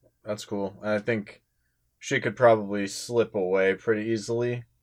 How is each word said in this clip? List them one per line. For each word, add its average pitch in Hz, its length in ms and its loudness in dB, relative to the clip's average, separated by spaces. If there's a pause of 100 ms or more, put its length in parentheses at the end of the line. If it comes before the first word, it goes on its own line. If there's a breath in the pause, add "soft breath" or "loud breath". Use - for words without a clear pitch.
(240)
that's 107 200 -8
cool. 98 380 -6
And 107 80 -4
I 107 80 0
think 107 440 -6 (560)
she 131 220 -2
could 117 160 -4
probably 104 500 4
slip 117 480 -2
away 95 400 2
pretty 107 360 -2
easily 117 540 -2 (180)